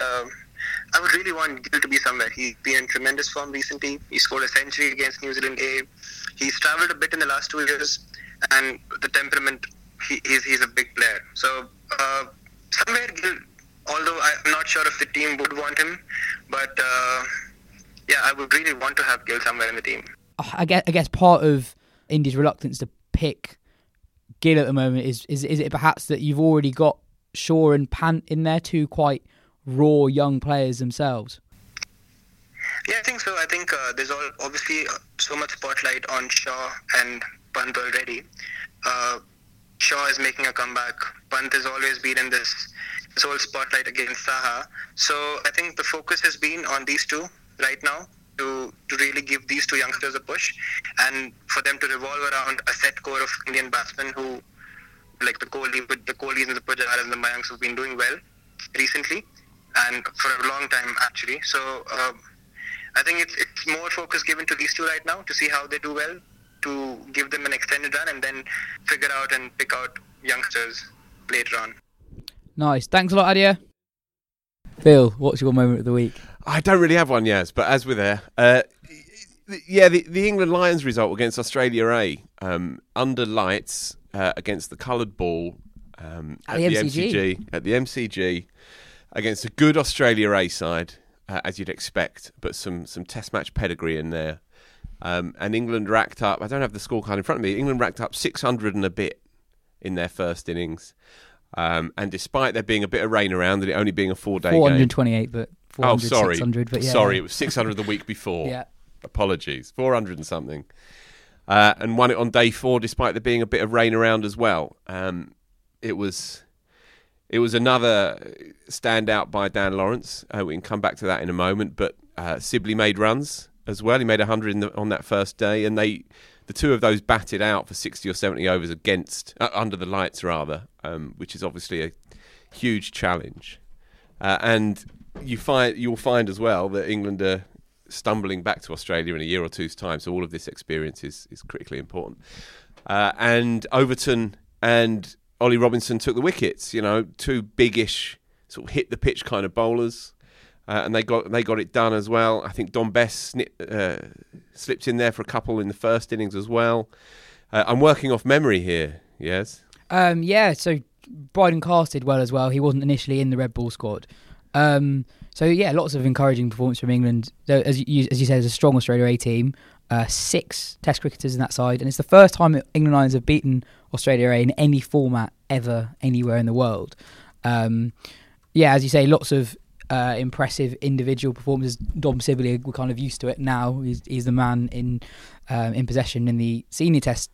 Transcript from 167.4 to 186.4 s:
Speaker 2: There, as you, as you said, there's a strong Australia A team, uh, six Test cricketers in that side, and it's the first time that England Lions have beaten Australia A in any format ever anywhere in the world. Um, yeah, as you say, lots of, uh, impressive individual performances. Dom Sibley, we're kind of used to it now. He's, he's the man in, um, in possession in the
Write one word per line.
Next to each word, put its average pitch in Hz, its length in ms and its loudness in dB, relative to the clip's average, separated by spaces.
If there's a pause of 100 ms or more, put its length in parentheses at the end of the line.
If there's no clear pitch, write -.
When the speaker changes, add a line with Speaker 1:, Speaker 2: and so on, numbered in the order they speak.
Speaker 2:
There, 139 200 4
as 135 140 2
you, 139 300 2
as 127 100 2
you 135 60 4
said, 135 80 4
there's 127 100 4
a 120 60 2
strong 139 260 4
Australia 123 300 4
A 123 100 4
team, 120 380 0 (340)
uh, 117 200 2
six - 720 -4
Test - 180 0
cricketers 139 340 -4
in 127 60 -2
that - 140 -2
side, 123 260 0
and 135 80 -2
it's 135 80 -4
the 143 60 -2
first 190 320 12
time 165 180 6
that 143 220 2
England 151 200 6
Lions 135 200 6
have 120 100 2
beaten 135 400 2 (300)
Australia 123 340 4
A 120 140 4
in 120 100 4
any 147 260 4
format 123 540 0 (160)
ever 117 540 -2
anywhere 120 340 2
in 117 80 4
the 113 80 2
world. 113 440 0 (480)
Um, 117 500 0 (580)
yeah, 151 220 8
as 139 80 6
you 135 80 -2
say, 139 160 6
lots 147 260 4
of, 131 240 0 (320)
uh, 123 300 0
impressive 127 640 -2
individual 131 500 0
performances. 131 440 -2
Dom 139 440 -2
Sibley, 123 380 0
we're 127 160 -8
kind 127 160 -4
of 120 80 -4
used 131 240 -6
to 127 60 -2
it 123 100 -4
now. 131 420 -2
He's, 123 240 -4
he's 127 220 -4
the 127 60 0
man 123 380 2
in, 123 300 -4 (480)
um, 117 240 -2
in 123 140 -2
possession 120 420 0
in 117 80 2
the 117 320 -2